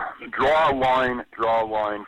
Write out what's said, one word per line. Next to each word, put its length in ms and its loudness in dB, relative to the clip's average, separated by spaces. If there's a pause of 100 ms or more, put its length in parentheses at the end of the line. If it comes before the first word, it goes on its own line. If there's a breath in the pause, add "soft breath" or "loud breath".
(300)
draw 420 2
a 20 0
line, 580 0
draw 320 0
a 20 -6
line 420 -4